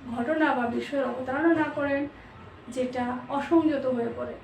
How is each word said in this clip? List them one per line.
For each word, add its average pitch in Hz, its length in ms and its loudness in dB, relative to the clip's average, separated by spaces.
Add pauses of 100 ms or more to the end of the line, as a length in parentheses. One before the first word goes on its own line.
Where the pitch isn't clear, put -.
(180)
ঘটনা 302 360 2
বা 247 140 0
বিষয়ের 247 380 -2
অবতারণা 254 480 2
না 311 100 4 (120)
করেন 285 320 0 (600)
যেটা 247 500 -2 (120)
অসংযত 285 560 4
হয়ে 233 320 0
পড়ে। - 160 -6 (100)